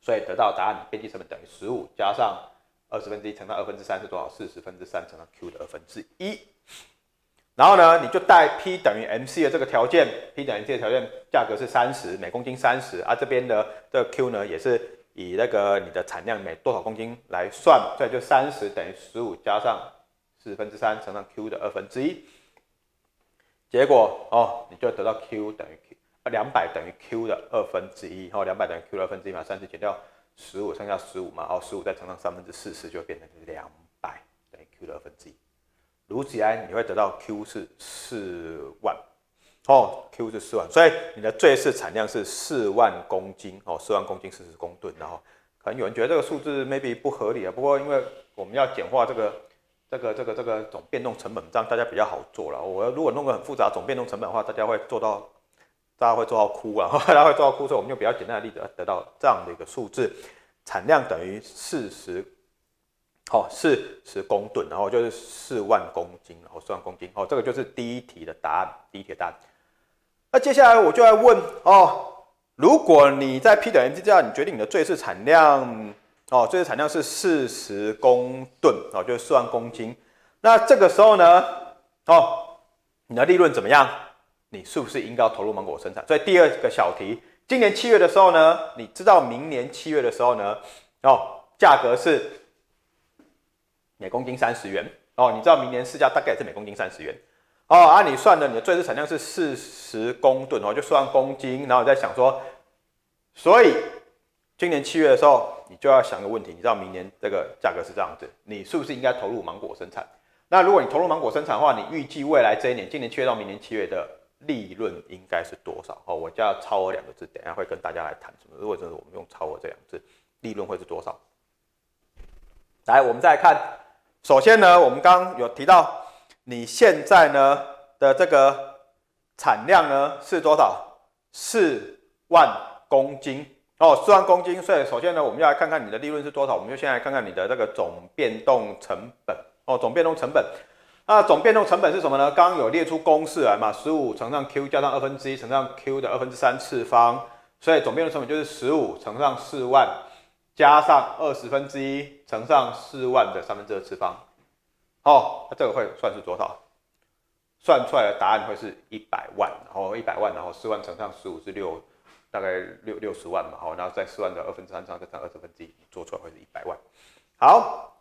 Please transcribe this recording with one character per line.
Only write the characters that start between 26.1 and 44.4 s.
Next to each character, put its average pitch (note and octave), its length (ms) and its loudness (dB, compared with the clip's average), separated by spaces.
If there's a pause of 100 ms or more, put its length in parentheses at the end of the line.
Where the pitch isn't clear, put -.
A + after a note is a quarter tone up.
呃， - 80 -8
两 A2+ 180 -6
百 F2 240 -2
等 D#2+ 100 -10
于 F2 160 -18
Q A2+ 280 -10
的 G2 240 -8
二 A2 200 -4
分 F#2+ 240 -8
之 F#2+ 120 -20
一 F2+ 240 -18
哦， G2+ 120 -8
两 F#2 140 -6
百 F#2 80 -4
等 E2+ 100 -12
于 E2 140 -14
Q G2+ 80 -12
的 F#2+ 60 -6
二 F#2 40 -8
分 F#2 140 -14
之 G2 80 -16
一 F#2 40 -14
嘛， E2 100 -14
三 F#2+ 160 -12
十 F#2+ 80 -20
减 - 120 -20
掉 G2+ 160 -6 (400)
十 - 260 -16
五， G2+ 120 -8
剩 G2+ 140 -16
下 G2 100 -6
十 F#2 220 -16
五 F2+ 120 -12
嘛， E2 180 -14
哦， F2+ 120 -6
十 - 140 -18
五 F2+ 80 -12
再 F#2+ 100 -8
乘 F2+ 140 -18
上 F2+ 100 -18
三 F2 160 -10
分 F2+ 120 -20
之 F2 60 -20
四 F2 220 -20
十， E2+ 160 -20
就 F2 100 -16
会 D#2+ 60 -18
变 E2 140 -18
成 E2 80 -20 (180)
两 D#2 240 -20 (300)
百 - 220 -16 (280)
等 - 100 -20
于 D#2 80 -20 (120)
Q - 80 -20
的 D2 60 -18
二 D2+ 60 -18
分 D2 180 -20
之 - 120 -20
一。 - 60 -20 (720)
如 A#2 140 -8
此 B2 160 -12
一 G#2+ 40 -4
来， A2 260 -2
你 F2+ 60 -16
会 A2+ 100 -4
得 G#2+ 100 -8
到 G2 280 -2
Q G#2 240 -14
是 F#2+ 200 -14 (140)
四 E2+ 880 -14 (120)
万 G#2 120 -4 (760)
哦， C3 440 2
Q A2+ 180 -10
是 A2 120 -12
四 - 160 -8
万， - 120 -6
所 E3 160 6
以 D#3 60 6 (240)
你 A2 60 -18
的 A2 100 -4
最 C#3 240 4
适 C3 160 -2
产 E2+ 220 -8
量 G#2+ 120 -4
是 G#2 200 -8
四 B2 420 -6
万 G2+ 240 2 (160)
公 F#2+ 300 -8
斤 F#2+ 260 -20
哦， F2+ 160 -10
四 - 140 -6
万 F#2+ 120 -2
公 F#2 140 -12
斤 F#2+ 100 -18
四 F2+ 140 -20